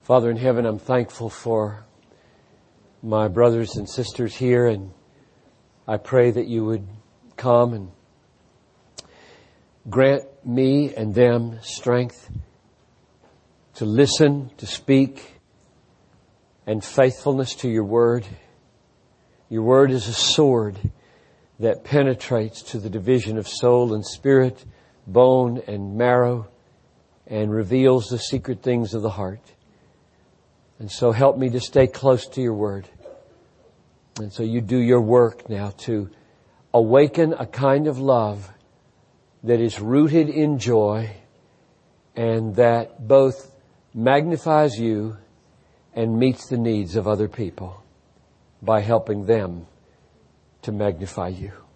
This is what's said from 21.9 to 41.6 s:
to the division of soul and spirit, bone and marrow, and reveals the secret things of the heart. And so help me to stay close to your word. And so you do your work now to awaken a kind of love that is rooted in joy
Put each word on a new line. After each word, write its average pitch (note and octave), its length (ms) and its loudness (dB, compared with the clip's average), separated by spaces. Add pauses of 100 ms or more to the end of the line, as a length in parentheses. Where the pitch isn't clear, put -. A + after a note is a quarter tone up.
to - 180 -10
the G#2 100 -8
division A2 480 -2
of G2+ 80 -8
soul B2 480 0
and G#2 100 -6
spirit, C3 600 0 (420)
bone B2 640 4
and G2+ 280 -8
marrow, B2 520 0 (800)
and G#2+ 240 -4
reveals B2 560 2
the B2 100 -6
secret B2+ 420 -8
things A#2+ 320 -4
of A2 100 -6
the G#2+ 80 -2
heart. G2 420 -10 (1300)
And G#2+ 100 -12
so A#2+ 220 0
help C3+ 240 4
me C3 140 -2
to B2 100 -4
stay C3 260 4
close C3 420 0
to - 120 -10
your A#2 140 -2
word. G2+ 340 -6 (1300)
And G#2+ 140 -12
so - 100 -8
you A2+ 200 -2
do A2+ 160 -2
your B2 240 4
work A#2 460 2
now G2+ 260 -8 (100)
to G#2 240 -6 (640)
awaken C#3+ 640 4
a B2+ 120 -10
kind C#3 400 0
of C#3 120 -4
love G#2+ 520 0 (960)
that A#2 160 2
is A2+ 180 -2
rooted D3 520 2
in D3+ 280 0
joy A2 580 0 (1000)